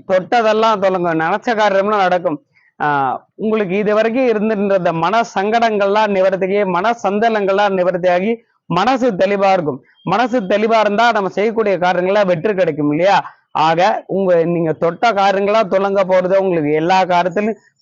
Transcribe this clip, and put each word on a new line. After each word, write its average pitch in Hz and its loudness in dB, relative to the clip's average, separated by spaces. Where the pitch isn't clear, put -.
தொட்டதெல்லாம் 214 0
தொடங்க, 185 0
நினைச்ச 170 -2
காரியம்லாம் 202 2
நடக்கும். 180 0
ஆஹ், 139 0
உங்களுக்கு 208 -2
இது 208 0
வரைக்கும் 226 0
இருந்திருந்த 208 0
இந்த 175 0
மன 190 0
சங்கடங்கள்லாம் 214 0
நிவர்த்தியாகி, 190 0
மன 190 0
சந்தலங்கள்லாம் 202 0
நிவர்த்தியாகி, 180 0
மனசு 220 0
தெளிவா 196 0
இருக்கும். 151 -2
மனசு 214 -2
தெளிவா 214 0
இருந்தா 208 2
நம்ம 202 -4
செய்யக்கூடிய 214 -2
காரியங்களா 180 0
வெற்றி 180 -2
கிடைக்கும் 151 -2
இல்லையா? 170 2
ஆக 160 2
உங்க, 185 -2
நீங்க 165 0
தொட்ட 170 -2
காரியங்களா 196 0
தொடங்க 196 0
போறது, 185 2
உங்களுக்கு 175 0
எல்லா 170 2
காரியத்திலும் 180 -2